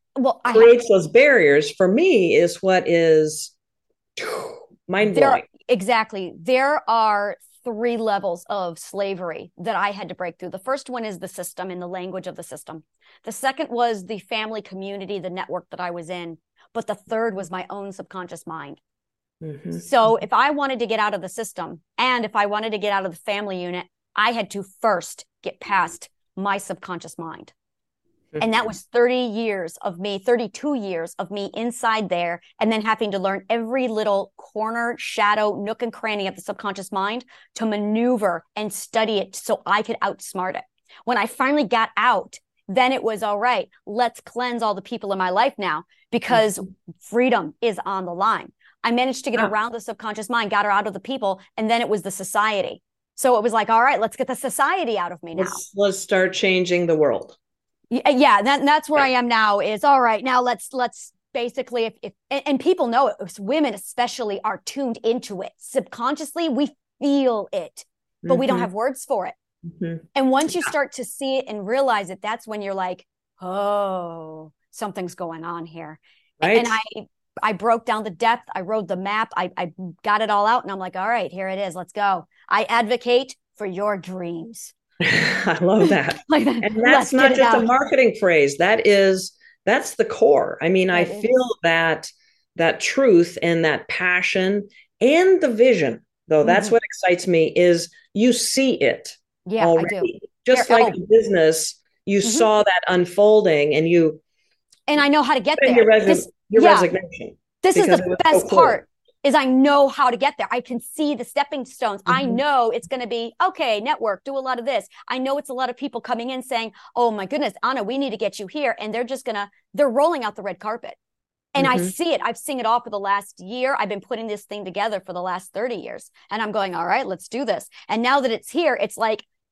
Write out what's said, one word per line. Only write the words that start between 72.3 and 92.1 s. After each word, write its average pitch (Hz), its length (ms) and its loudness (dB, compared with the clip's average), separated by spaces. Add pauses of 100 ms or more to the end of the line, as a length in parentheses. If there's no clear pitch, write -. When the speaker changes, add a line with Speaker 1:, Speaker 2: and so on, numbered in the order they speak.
Speaker 1:
when 214 140 -10
you're 196 140 -8
like, 185 320 -8 (340)
"Oh, 180 1120 -4 (180)
something's 185 440 -10
going 165 300 -10
on 170 220 -10
here." 160 320 -16 (440)
A-, 160 40 2
Speaker 2:
Right. 214 120 2
Speaker 1:
and 233 100 0
I, 220 120 -2 (600)
I 220 120 0
broke 226 320 0
down 214 180 -2
the 208 60 -8
depth. 226 440 0
I 190 80 -6
rode 202 260 -4
the 190 80 -4
map. 208 400 -4
I, 180 200 -4
I 175 160 -6 (300)
got 214 180 2
it 214 100 0
all 208 160 2
out 233 160 2
and 196 80 -10
I'm 196 80 -8
like, 185 180 -10
"All 190 120 -4
right, 226 240 -2
here 190 160 -8
it 190 100 -6
is. 190 160 -6
Let's 175 180 -14
go." 196 340 0 (220)
I 214 160 2
advocate 240 720 0 (220)
for 214 100 -10
your 196 300 -4
dreams. 180 800 -12 (120)
Speaker 2:
<laughs> - 140 -12
I - 600 0
love 190 300 4
that. - 340 0
Speaker 1:
<laughs> - 40 -12
Like 302 160 2
that. 233 200 0
Speaker 2:
And 214 120 -4
Speaker 1:
Let's 220 80 2
Speaker 2:
that's 262 280 4
not 262 160 4
Speaker 1:
get 262 40 4
it 254 60 0
Speaker 2:
just 240 180 4
a 247 40 2
Speaker 1:
out. 226 60 0
Speaker 2:
marketing 262 520 2
phrase. 147 400 2
That 208 280 2
is, 196 460 4 (320)
that's 247 300 0
the 214 100 0
core. - 560 2
I 165 80 0
mean, 185 220 2
I 175 140 2
Speaker 1:
That 190 180 -6
Speaker 2:
feel 226 80 2
Speaker 1:
is. 254 320 2
Speaker 2:
that, 165 480 0 (460)